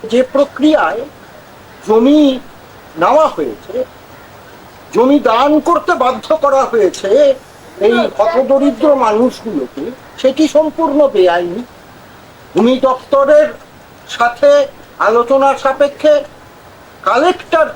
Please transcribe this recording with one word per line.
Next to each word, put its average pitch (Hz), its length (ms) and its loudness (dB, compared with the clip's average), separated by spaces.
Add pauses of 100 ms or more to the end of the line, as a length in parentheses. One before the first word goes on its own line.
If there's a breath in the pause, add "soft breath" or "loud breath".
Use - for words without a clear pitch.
(100)
যে 233 80 2 (140)
প্রক্রিয়ায় 277 680 0 (840)
জমি 247 340 4 (800)
নেওয়া 277 340 2
হয়েছে, 135 400 -10 (1160)
জমি 254 240 2 (120)
দান 247 220 0 (160)
করতে 339 260 0 (100)
বাধ্য 247 240 -4 (160)
করা 269 180 0 (100)
হয়েছে 196 400 -2 (760)
এই 233 100 2 (200)
হতদরিদ্র 277 680 0 (180)
মানুষগুলোকে, 208 760 -4 (380)
সেটি 269 220 0 (120)
সম্পূর্ণ 302 440 0 (160)
বেআইনি। 180 460 0 (920)
ভূমি 233 220 2 (120)
দপ্তরের 277 640 2 (680)
সাথে 240 340 0 (580)
আলোচনা 240 420 2 (140)
সাপেক্ষে 285 500 0 (960)
কালেক্টর 320 680 0